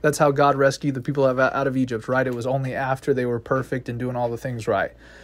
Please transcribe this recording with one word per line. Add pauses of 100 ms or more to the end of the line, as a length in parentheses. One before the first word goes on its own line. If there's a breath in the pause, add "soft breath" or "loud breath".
that's
how
God
rescued
the
people
out
of,
out
of
Egypt,
right?
It
was
only
after
they
were
perfect
and
doing
all
the
things
right. (320 soft breath)